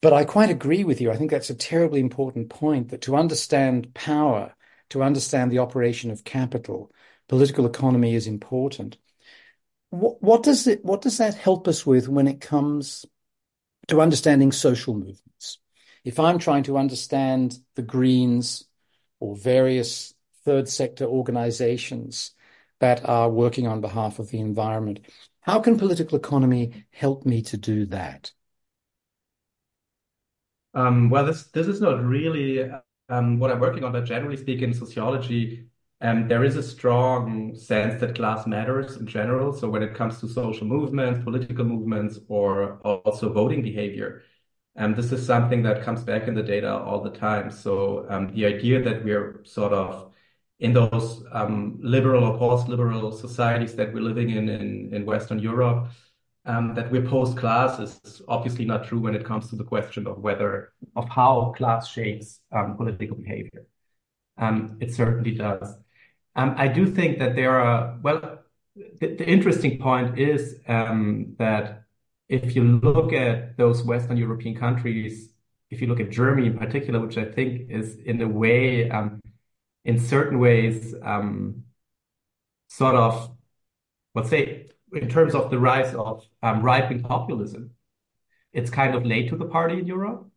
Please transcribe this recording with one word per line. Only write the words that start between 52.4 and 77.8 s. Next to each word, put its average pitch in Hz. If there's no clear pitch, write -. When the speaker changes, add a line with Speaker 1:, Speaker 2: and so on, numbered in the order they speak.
Speaker 2:
societies 117
that 107
we're 113
living 113
in, 107
in, 101
in 104
Western 107
Europe, 120
um, 117
that 117
we're 123
post-class 123
is -
obviously 120
not 110
true 120
when 110
it 104
comes 110
to 110
the 107
question 104
of 98
whether, 101
of 120
how 127
class 117
shapes, 104
um, 104
political 110
behavior. -
Um, 110
it 120
certainly 117
does. 104
Um, 131
I 139
do 160
think 160
that 127
there 131
are, 120
well, -
the, -
the 165
interesting 170
point 127
is, 143
um, 107
that 107
if 123
you 120
look 147
at 120
those 120
Western 120
European 113
countries, 117
if -
you 123
look 120
at 101
Germany 127
in 110
particular, 120
which 113
I 110
think 123
is 107